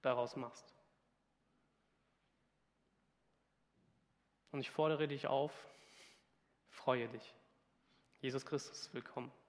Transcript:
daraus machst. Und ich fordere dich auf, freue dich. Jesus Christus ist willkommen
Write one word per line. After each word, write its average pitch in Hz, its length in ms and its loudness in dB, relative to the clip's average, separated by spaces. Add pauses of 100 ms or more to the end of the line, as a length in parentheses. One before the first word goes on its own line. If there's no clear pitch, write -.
daraus 123 340 4
machst. - 380 -8 (3750)
Und 139 80 0
ich 120 100 -2
fordere 156 380 4
dich 143 180 -2
auf, 139 260 4 (1160)
freue 123 400 2
dich. 117 260 -12 (880)
Jesus 131 240 0
Christus - 380 -4
ist - 120 -12
willkommen 123 380 -6 (160)